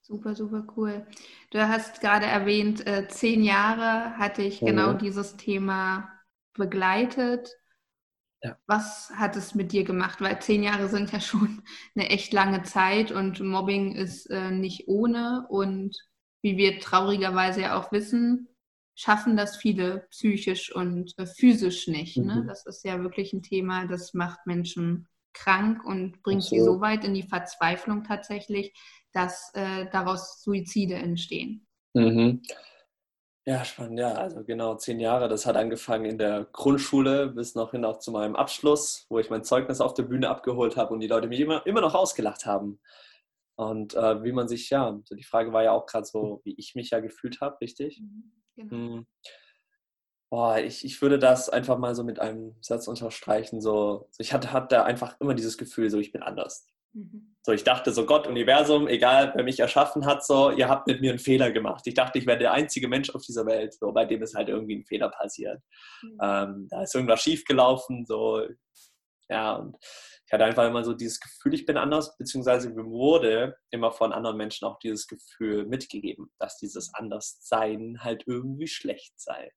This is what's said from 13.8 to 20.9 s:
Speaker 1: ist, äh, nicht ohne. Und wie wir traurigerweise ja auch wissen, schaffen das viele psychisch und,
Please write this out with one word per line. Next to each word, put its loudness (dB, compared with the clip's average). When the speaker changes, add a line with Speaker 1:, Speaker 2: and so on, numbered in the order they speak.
Speaker 1:
ist, -6
äh, -4
nicht -4
ohne. 0
Und -2
wie 2
wir 4
traurigerweise 2
ja 0
auch -8
wissen, 0
schaffen 2
das -2
viele 0
psychisch -2
und, -4